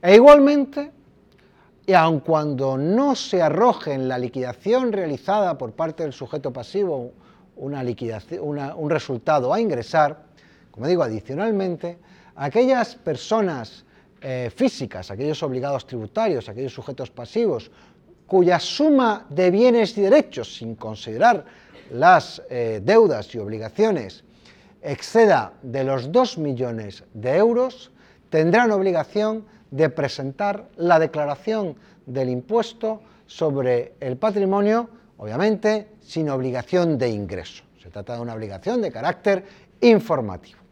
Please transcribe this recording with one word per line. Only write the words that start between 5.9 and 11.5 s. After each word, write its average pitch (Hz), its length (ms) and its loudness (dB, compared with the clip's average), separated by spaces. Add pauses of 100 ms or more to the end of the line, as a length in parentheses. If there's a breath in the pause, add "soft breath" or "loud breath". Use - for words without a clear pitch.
del 143 100 -6
sujeto 139 400 -8
pasivo 147 580 -6 (460 soft breath)
una 139 260 -8
liquidaci-, 120 580 -8
una, 147 340 -8
un 156 140 -6
resultado 143 640 0
a 202 60 0
ingresar, 156 640 -2 (480 soft breath)
como 117 160 -8
digo, 170 160 2
adicionalmente, 175 920 -6 (380 soft breath)